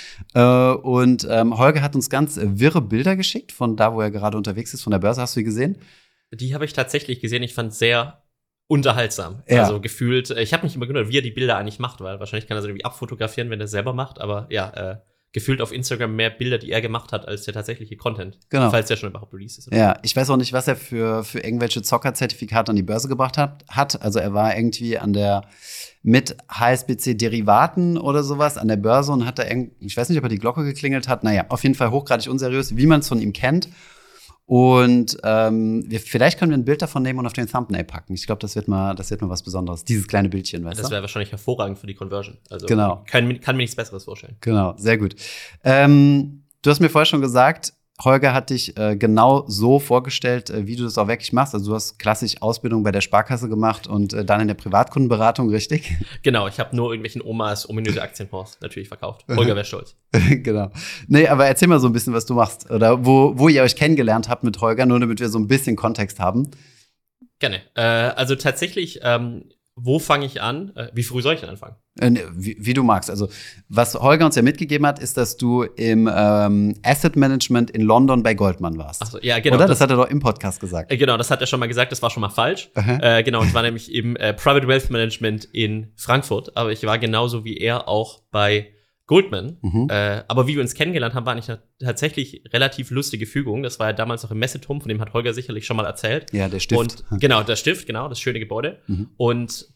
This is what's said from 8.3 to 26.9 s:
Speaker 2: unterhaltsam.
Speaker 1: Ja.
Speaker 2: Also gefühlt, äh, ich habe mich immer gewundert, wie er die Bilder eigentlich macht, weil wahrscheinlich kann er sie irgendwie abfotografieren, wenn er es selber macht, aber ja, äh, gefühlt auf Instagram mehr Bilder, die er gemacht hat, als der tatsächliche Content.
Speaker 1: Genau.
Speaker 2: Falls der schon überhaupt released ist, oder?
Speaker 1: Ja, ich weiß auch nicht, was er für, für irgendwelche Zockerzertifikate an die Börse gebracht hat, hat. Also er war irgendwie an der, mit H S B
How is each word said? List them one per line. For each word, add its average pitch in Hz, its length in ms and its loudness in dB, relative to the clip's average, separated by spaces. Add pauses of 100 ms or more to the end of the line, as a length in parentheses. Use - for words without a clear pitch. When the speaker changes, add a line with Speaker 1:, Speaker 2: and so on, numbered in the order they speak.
Speaker 2:
unterhaltsam. 117 800 0
Speaker 1:
Ja. 120 140 6
Speaker 2:
Also 104 180 2
gefühlt, 123 520 -4
äh, 117 100 -2
ich 107 100 -6
habe 165 120 -2
mich 131 100 -4
immer 123 120 -8
gewundert, 123 220 -2
wie 127 100 0
er 135 40 -2
die 120 80 -6
Bilder 120 260 -2
eigentlich 104 220 -8
macht, 123 220 -10
weil 95 180 -12
wahrscheinlich 107 300 -10
kann 110 80 -8
er 104 60 -6
sie 104 60 -8
irgendwie 98 160 -10
abfotografieren, 120 640 -8
wenn 110 120 -8
er 107 60 -8
es 101 40 -10
selber 107 220 -4
macht, 131 280 -8
aber 104 300 -6
ja, 101 200 -4
äh, 95 260 -10 (340)
gefühlt 131 320 -4
auf 113 80 -6
Instagram 120 460 -6
mehr 113 140 0
Bilder, 123 280 -4
die 110 140 -10
er 113 80 0
gemacht 113 320 -8
hat, - 160 -8
als 101 160 -10
der 104 100 -10
tatsächliche 110 420 -12
Content. 107 440 -10 (100)
Speaker 1:
Genau. 131 200 2
Speaker 2:
Falls 110 180 2
der 113 80 -2
schon 101 140 -8
überhaupt 98 220 -18
released 98 260 -18
ist, - 100 -20
oder? 107 80 0
Speaker 1:
Ja, 110 260 4
ich - 140 -4
weiß 131 140 0
auch 135 60 4
nicht, 123 160 0
was 127 140 -2
er 139 80 2
für, 113 480 -4
für 113 160 -10
irgendwelche 120 420 -4
Zockerzertifikate 113 880 -2
an 110 40 0
die 101 80 2
Börse 107 240 -4
gebracht 131 320 -4
hat, 143 300 -4
hat. - 340 -2
Also 110 160 -2
er 101 160 -4
war 104 220 0
irgendwie 117 420 -2
an 104 140 -2
der, 101 300 0 (600)
mit 127 340 2 (120)
H 120 240 2
S 127 160 -2
B 123 80 -2